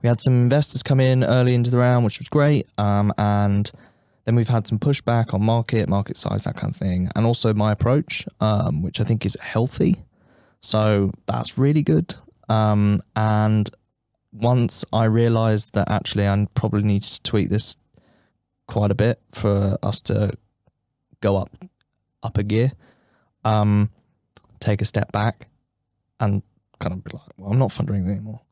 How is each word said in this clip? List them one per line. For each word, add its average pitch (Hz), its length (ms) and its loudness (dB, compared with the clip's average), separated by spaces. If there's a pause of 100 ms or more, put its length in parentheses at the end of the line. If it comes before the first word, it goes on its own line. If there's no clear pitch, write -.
we 123 60 2
had 120 120 0
some 131 120 2
investors 123 500 2
come 135 160 2
in 131 240 4
early 123 320 2
into 120 160 0
the 123 80 2
round, 123 260 4
which - 140 -2
was - 100 -12
great. 147 380 2 (100)
Um, 101 400 2
and 104 540 0 (540)
then 117 100 2
we've 117 120 2
had 113 200 0
some 110 100 -2
pushback 117 560 0
on 101 80 0
market, 113 480 0
market 98 280 -2
size, - 260 -4
that - 140 -6
kind - 140 -6
of - 60 -10
thing. 92 380 -2
And 110 100 0
also 117 300 0
my 107 160 0
approach, 120 520 -2 (160)
um, 98 440 0
which - 180 -8
I - 20 2
think 107 220 -2
is 98 160 -2
healthy. - 540 0 (640)
So 107 520 0 (140)
that's - 320 -6
really 147 240 2
good. 156 320 0 (360)
Um, 104 520 2 (140)
and 107 520 2 (640)
once 120 600 0
I 113 120 2
realised 113 680 0
that 101 160 0
actually 101 380 -2
I 101 260 2
probably 104 300 0
need 101 180 0
to - 220 -6
tweak - 260 -2
this - 280 -2 (880)
quite 104 240 0
a 95 40 0
bit 113 240 0 (120)
for 101 500 0
us - 200 -4
to 101 320 -2 (880)
go 98 160 2
up, 92 120 -4 (720)
up - 160 -4
a 101 60 0
gear, 110 300 0 (680)
um, 104 460 2 (680)
take 104 220 -2
a 110 40 -2
step - 260 -4
back 104 360 -4 (720)
and 101 240 -2 (360)
kind - 140 -6
of 92 100 -14
be - 100 -18
like, - 140 -18 (100)
"Well, 98 140 -8
I'm 117 60 0
not 131 140 0
fundraising 98 400 -4
anymore." 107 280 -8 (120)